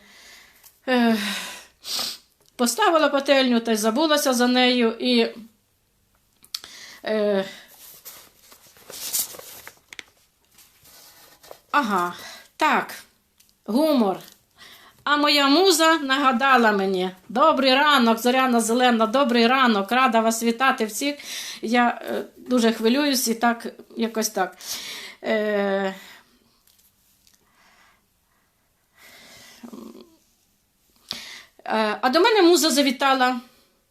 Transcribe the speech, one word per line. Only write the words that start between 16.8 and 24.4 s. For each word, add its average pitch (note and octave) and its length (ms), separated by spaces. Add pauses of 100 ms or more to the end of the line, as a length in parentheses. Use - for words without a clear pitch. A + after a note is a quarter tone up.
«Добрий C4 460
ранок, C4 440
Зоряна B3 420
Зелена, A3+ 440
добрий A#3 420
ранок, A#3 440
рада B3 280
вас A3+ 240
вітати A#3 420
всіх». C#4+ 300 (460)
Я, A#3+ 440
е, G3+ 180 (140)
дуже A#3 340
хвилююсь B3 560
і A3+ 60
так, A#3 340 (300)
якось A3 320
так. F#3 280 (640)